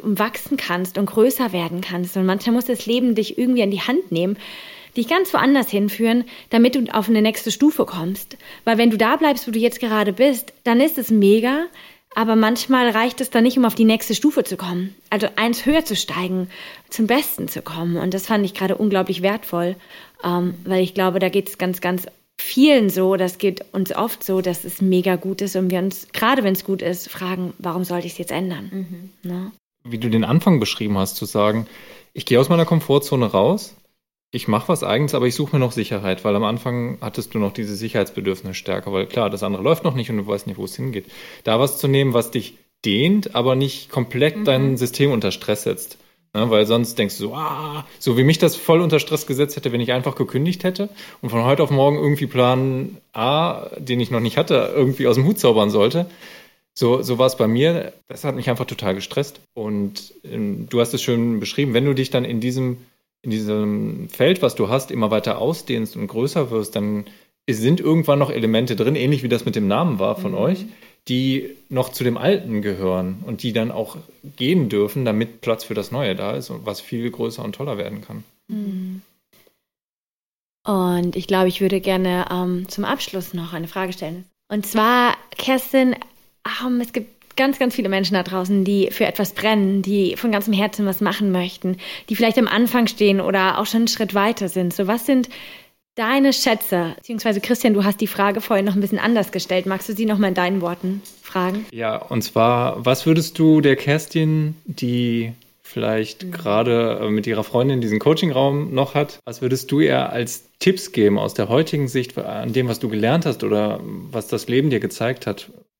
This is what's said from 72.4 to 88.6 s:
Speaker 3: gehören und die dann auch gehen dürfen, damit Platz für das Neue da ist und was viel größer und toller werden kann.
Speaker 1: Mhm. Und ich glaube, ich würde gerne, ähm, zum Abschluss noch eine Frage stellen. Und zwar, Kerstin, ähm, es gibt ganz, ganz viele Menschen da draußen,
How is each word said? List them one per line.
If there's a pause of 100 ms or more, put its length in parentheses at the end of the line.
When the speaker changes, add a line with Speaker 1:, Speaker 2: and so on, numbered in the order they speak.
Speaker 3:
gehören
und
die
dann
auch (400)
gehen
dürfen,
damit
Platz
für
das
Neue
da
ist
und
was
viel
größer
und
toller
werden
kann. (240)
Speaker 1:
Mhm. (1700)
Und
ich
glaube,
ich
würde
gerne,
ähm,
zum
Abschluss
noch
eine
Frage
stellen. (260)
Und
zwar, (220)
Kerstin, (720)
ähm,
es
gibt
ganz,
ganz
viele
Menschen
da
draußen,